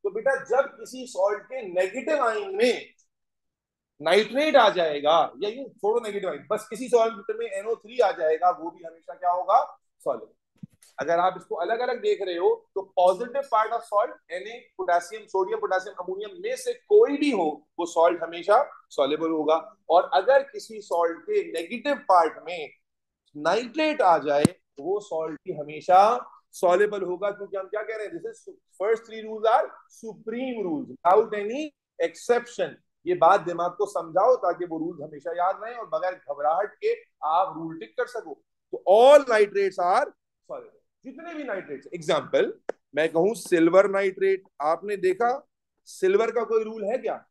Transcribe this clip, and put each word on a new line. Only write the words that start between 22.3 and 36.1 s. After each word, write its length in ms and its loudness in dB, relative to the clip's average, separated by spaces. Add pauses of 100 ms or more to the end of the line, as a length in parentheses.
में 240 -10 (680)
nitrate 680 -2
आ 160 6
जाए 260 0
तो 380 -4
वो 180 -4
सॉल्ट 400 -8
भी 140 -12
हमेशा 480 4 (500)
soluble 500 2
होगा, 280 -4
क्योंकि 260 -12
हम 100 -8
क्या 160 -6
कह 140 -10
रहे 100 -10
हैं, 80 -12
this 120 -12
is 300 -16 (240)
first 260 0
three 160 -14
rules 260 -4
are 180 2 (260)
supreme 680 -8
rules 260 -4
without 460 2
any 280 -6 (360)
exception। 800 -4 (300)
ये 100 -2
बात 260 6
दिमाग 360 -6
को 100 0
समझाओ 500 2
ताकि 280 -4
वो 120 -10
रूल्स 240 -8
हमेशा 340 -12
याद 280 -2
रहें 100 -12
और 140 -14
बगैर 260 -4